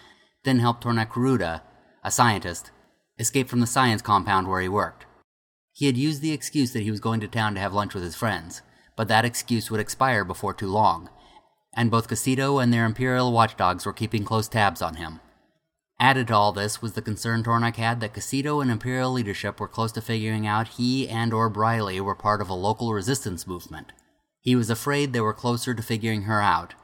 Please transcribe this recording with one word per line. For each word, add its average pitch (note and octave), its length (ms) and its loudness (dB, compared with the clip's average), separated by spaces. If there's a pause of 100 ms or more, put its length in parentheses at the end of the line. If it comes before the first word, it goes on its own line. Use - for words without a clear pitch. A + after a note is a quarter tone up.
(440)
then C3 160 2
helped A#2+ 240 2
Tornak A#2 260 0
Kuruda, A2 520 0 (420)
a F#2+ 80 -4
scientist, G2 580 2 (480)
escape B2 320 0
from A#2+ 100 2
the A#2 80 4
science A#2 360 2
compound F#2+ 440 2
where F#2 140 0
he F#2 80 -2
worked. F#2+ 360 -2 (680)
He C#3+ 120 -2
had C3+ 100 4
used C#3+ 280 0
the D#3 80 0
excuse C#3+ 420 0
that A2+ 80 -2
he G#2 80 -2
was G#2+ 100 -4
going A2+ 200 0
to G#2 80 -4
town G#2+ 260 0
to G2 80 -4
have G2 100 -2
lunch G2+ 220 -2
with G2 80 -4
his F2 140 -6
friends, F2 480 -4 (320)
but A2 140 -2
that A2+ 160 4
excuse A#2 440 -2
would A2 100 -2
expire A2 460 0
before F#2 300 -6
too G#2 120 -6
long, F#2 400 2 (640)
and A#2 200 0
both A2+ 160 2
Casito C3+ 540 0
and A#2+ 120 4
their A#2 100 4
Imperial B2+ 480 2
watchdogs G#2 540 2
were G2+ 80 -4
keeping A2 300 -4
close A2 240 0
tabs G2+ 340 2
on D#2+ 140 -4
him. D#2+ 240 -10 (800)
Added B2+ 300 4
to A#2 40 2
all G#2 180 6
this G2+ 300 -4
was A2 120 -6
the G#2+ 100 -6
concern A2+ 400 -2
Tornak A#2 320 0
had A2+ 240 -2
that A2 160 -6
Casito C#3 440 -2
and C3 120 2
Imperial B2+ 400 -2
leadership G#2 480 -4
were G2+ 80 -4
close A2+ 240 -4
to A2+ 100 -8
figuring A2 460 -2
out A2 220 0
he B2 380 -2
and A2+ 240 -2
or A2+ 160 2
Briley G#2 540 0
were G2 140 -2
part G#2 260 0
of F2+ 80 -4
a G2 60 -4
local A2 360 -2
resistance G#2 540 -4
movement. E2+ 460 -12 (500)
He B2 140 4
was A2+ 140 2
afraid C#3+ 420 0
they A#2+ 100 0
were G#2+ 120 2
closer A#2+ 400 -2
to A2 100 -4
figuring A2 400 -2
her G#2 180 2
out F2 320 0 (100)